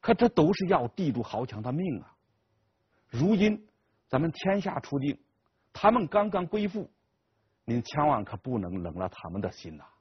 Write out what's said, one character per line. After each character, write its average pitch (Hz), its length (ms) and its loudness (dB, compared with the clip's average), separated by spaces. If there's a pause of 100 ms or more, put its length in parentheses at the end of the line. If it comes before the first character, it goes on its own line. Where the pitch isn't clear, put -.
可 226 140 4
这 233 140 4
都 165 240 4
是 190 160 -2
要 151 180 2
地 156 240 -2
主 117 100 0
豪 113 240 -4
强 110 160 -10
的 123 120 -4
命 160 280 -2
啊！ - 140 -20 (920)
如 165 260 2
今 208 320 2 (400)
咱 131 140 0
们 165 100 2
天 196 300 -2
下 185 180 -6
初 143 220 -4
定， 139 180 -2 (540)
他 - 180 4
们 233 160 2
刚 208 240 2
刚 180 160 -2
归 208 220 -2
附， 196 200 -6 (760)
您 117 180 0
千 147 240 -2
万 120 180 2
可 - 120 -12
不 123 200 -6
能 92 280 -4
冷 82 100 -8
了 92 140 -4
他 - 220 -14
们 95 100 -4
的 92 100 -4
心 80 260 -16
呐。 73 80 -20 (160)